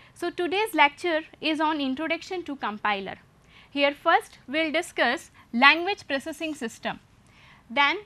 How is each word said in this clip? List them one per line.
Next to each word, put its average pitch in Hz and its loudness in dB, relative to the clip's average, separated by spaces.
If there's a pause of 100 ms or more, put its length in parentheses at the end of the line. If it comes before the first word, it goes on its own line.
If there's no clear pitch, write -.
(140)
So 349 -6
today's 359 -2
lecture 311 2 (200)
is 302 0
on 311 0
introduction 320 -4
to 285 -8
compiler. 208 -4 (540)
Here 285 2
first 339 2 (100)
we'll 302 -2
discuss 311 -2 (220)
language 311 4
processing 311 -6
system, 226 -8 (680)
then 285 2